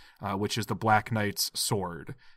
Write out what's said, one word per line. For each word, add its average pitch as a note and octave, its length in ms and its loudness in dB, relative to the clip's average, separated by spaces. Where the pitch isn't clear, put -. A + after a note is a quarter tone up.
uh, G2+ 120 -2
which G2+ 240 0
is G#2+ 80 -2
the A2 100 -2
Black G#2+ 360 4
Knight's G#2 440 0
sword. F2+ 600 -2